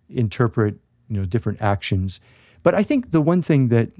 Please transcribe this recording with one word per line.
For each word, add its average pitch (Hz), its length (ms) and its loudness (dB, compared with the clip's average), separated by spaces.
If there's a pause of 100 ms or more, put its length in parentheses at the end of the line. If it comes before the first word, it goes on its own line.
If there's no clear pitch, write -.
interpret, 113 640 -2 (320)
you 113 100 -6
know, 98 80 -2
different 104 360 -4
actions?" 98 580 -2 (440)
But 175 120 4
I 202 80 2
think 262 280 -2
the 160 100 2
one 170 200 2
thing 135 280 2
that, 117 300 2